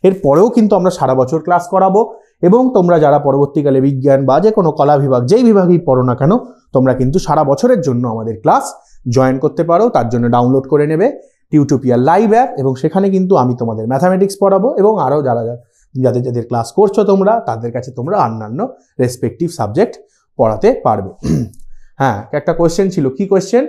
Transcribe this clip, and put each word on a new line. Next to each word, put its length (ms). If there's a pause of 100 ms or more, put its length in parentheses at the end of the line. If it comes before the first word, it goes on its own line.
এর 60 (100)
পরেও 260
কিন্তু 260
আমরা 160
সারা 240
বছর 300
class 180 (100)
করাবো। 280 (400)
এবং 320
তোমরা 260
যারা 200
পরবর্তীকালে 640
বিজ্ঞান 440
বা 140
যে 120
কোনো 200
কলা 260
বিভাগ, 280
যেই 180
বিভাগেই 440
পড়ো 160
না 120
কেন, 160 (420)
তোমরা 200
কিন্তু 260
সারা 240
বছরের 380
জন্য 260
আমাদের 340
class 320 (420)
join 240
করতে 240
পারো। 260
তার 200
জন্য 160 (100)
download 320
করে 200
নেবে 200 (440)
Utopia 460
Live 340
অ্যাপ, 180 (120)
এবং 140
সেখানে 340
কিন্তু 260
আমি 240
তোমাদের 280
mathematics 520
পড়াবো, 420
এবং 180
আরও 240
যারা 220
যা-, 120 (380)
যাদের 280
যাদের 240
class 240
করছো 320
তোমরা, 360
তাদের 320
কাছে 200
তোমরা 340
অন্যান্য 420 (320)
respective 520
subject 480 (400)
পড়াতে 440
পারবে। 260 (120)
<clears throat> 800
হ্যাঁ, 300
একটা 220
question 360
ছিল, 200
কি 180
question? 420